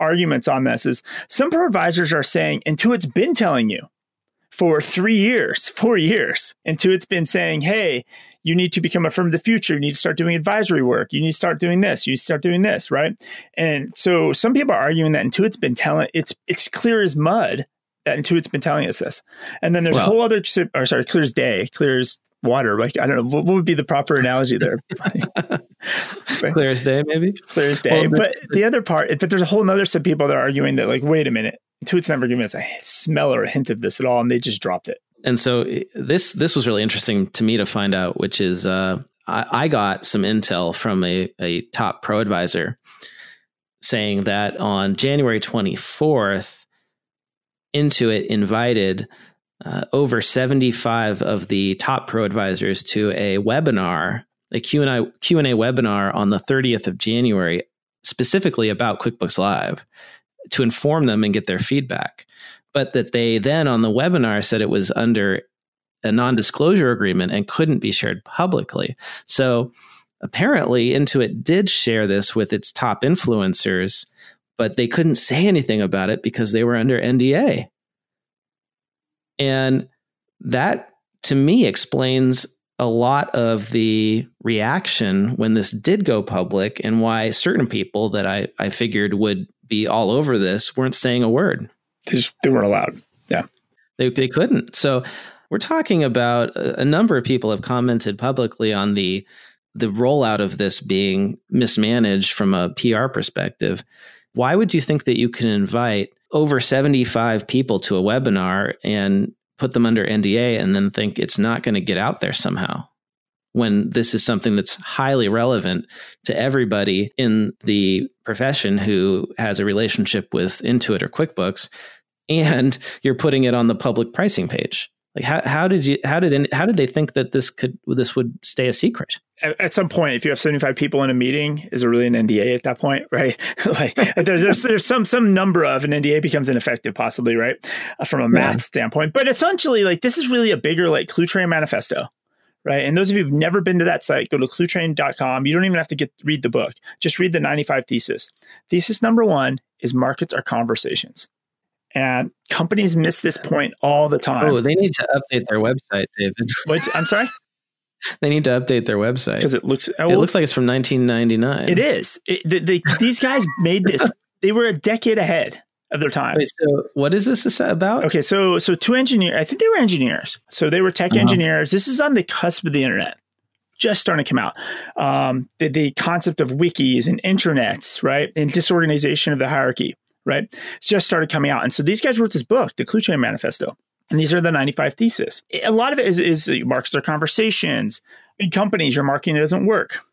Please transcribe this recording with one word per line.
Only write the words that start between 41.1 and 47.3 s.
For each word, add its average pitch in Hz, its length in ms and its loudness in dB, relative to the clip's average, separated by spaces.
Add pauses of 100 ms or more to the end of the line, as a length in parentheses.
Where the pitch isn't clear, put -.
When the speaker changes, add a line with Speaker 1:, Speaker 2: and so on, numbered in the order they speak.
Speaker 2:
a 87 220 -4
top - 400 -6
pro 107 180 -2
advisor 87 560 -2 (1080)
saying 104 420 -2
that 101 340 -2
on 98 380 0
January 131 440 2
twenty-fourth, 101 1300 -2 (1080)